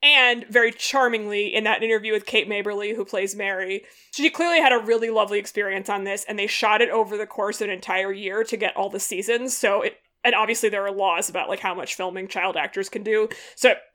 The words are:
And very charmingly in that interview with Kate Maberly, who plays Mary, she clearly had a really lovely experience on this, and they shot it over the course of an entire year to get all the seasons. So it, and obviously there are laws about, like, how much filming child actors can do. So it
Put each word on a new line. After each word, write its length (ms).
And 460
very 240
charmingly 840
in 80
that 220
interview 280
with 140
Kate 220
Maberly, 480
who 80
plays 320
Mary, 480
she 160
clearly 320
had 120
a 120
really 260
lovely 280
experience 500
on 140
this, 240
and 100
they 120
shot 340
it 80
over 260
the 120
course 320
of 80
an 60
entire 380
year 300
to 140
get 200
all 140
the 80
seasons. 580
So 260
it, 160
and 100
obviously 340
there 160
are 60
laws 380
about, 200
like, 120
how 160
much 180
filming 320
child 300
actors 320
can 160
do. 240
So 160
it 80